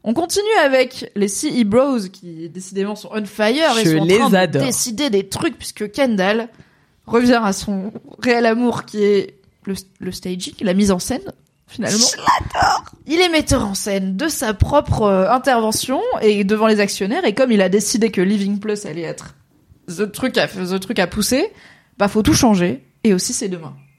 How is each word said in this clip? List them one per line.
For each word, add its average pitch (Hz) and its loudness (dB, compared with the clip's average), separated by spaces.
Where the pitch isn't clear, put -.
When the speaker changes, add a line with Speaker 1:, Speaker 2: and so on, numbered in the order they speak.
Speaker 1:
On 220 -2
continue 349 0
avec 262 0
les 202 0
C 285 -4
E - 6
Bros 254 2
qui 165 -16
décidément 190 -8
sont - -18
on 214 -4
fire 240 2
et 214 2
Speaker 2:
Je 160 6
Speaker 1:
sont 156 2
en - 2
Speaker 2:
les 190 6
Speaker 1:
train - 4
de 196 6
Speaker 2:
adore. 147 2
Speaker 1:
décider 233 -2
des 196 0
trucs 240 -4
puisque - -10
Kendall 226 0
revient 240 4
à 208 0
son 196 -6
réel 240 2
amour 233 0
qui 214 -4
est 202 2
le, 196 -6
le 185 -8
staging, 180 -10
la 185 0
mise 196 4
en 180 2
scène 262 -6
finalement. 208 -4
Speaker 2:
Je - 0
l'adore. - 0
Speaker 1:
Il 320 0
est 359 4
metteur 294 0
en 196 -6
scène 190 -4
de 226 -4
sa 214 -4
propre, 285 0
euh, 190 2
intervention 254 0
et 208 4
devant 214 2
les 220 4
actionnaires 202 -2
et 208 0
comme 254 2
il 202 4
a 185 2
décidé 214 0
que 214 -2
Living 202 0
Plus 208 -6
allait 165 -10
être - -12
the 185 -4
truc 254 -4
à, 151 2
the 185 -4
truc 214 -6
à 175 2
pousser, 254 -2
bah 202 2
faut 214 0
tout 302 4
changer 214 2
et 214 4
aussi 185 -2
c'est 208 -6
demain. 160 -10